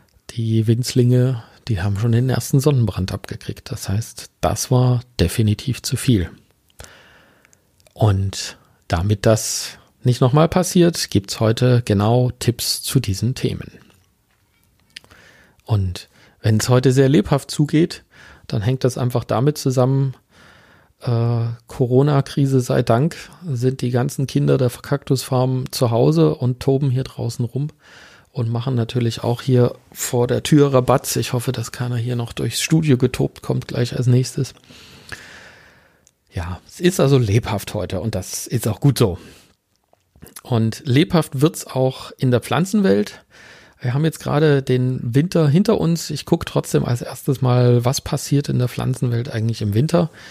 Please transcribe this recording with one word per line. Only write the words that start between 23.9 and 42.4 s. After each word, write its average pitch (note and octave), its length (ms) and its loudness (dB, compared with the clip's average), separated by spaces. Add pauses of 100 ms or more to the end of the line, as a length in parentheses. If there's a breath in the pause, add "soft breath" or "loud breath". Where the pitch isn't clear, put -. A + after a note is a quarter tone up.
ganzen B2+ 360 -2
Kinder C#3+ 320 2
der B2 120 2
Kaktusfarm C3 1000 -2
zu A#2 220 0
Hause D3+ 420 4
und B2 240 -2
toben C#3 320 0
hier B2+ 140 -2
draußen A#2 400 -6
rum C3+ 240 -6 (640 loud breath)
und A2+ 180 -4
machen A#2+ 240 -4
natürlich A#2 480 -2
auch A#2 180 -2
hier B2 360 2 (160)
vor - 340 -2
der B2 160 -2
Tür C#3+ 320 6
Rabatz. B2+ 400 2
Ich B2 180 -4
hoffe, B2+ 200 -2
dass A#2 180 -6
keiner B2 260 -6
hier A#2+ 200 -4
noch A#2+ 160 -6
durchs C3 280 -4
Studio D#3 360 4
getobt C3+ 460 -2
kommt, B2+ 260 -4
gleich B2+ 280 -4
als B2+ 120 0
nächstes. B2+ 440 0 (1800 loud breath)
Ja, F2 300 -8
es - 140 -20
ist F3 180 0
also C#3 180 4
lebhaft A2 580 0
heute F#2 260 -4
und G#2 160 -4
das - 320 -10
ist A#2+ 180 -4
auch A2 140 -2
gut C#3 180 2
so. F#2 200 0 (1200 loud breath)
Und A2+ 420 -2
lebhaft D3 560 0
wird's E3 240 0
auch - 540 -4
in B2+ 140 2
der A#2 80 2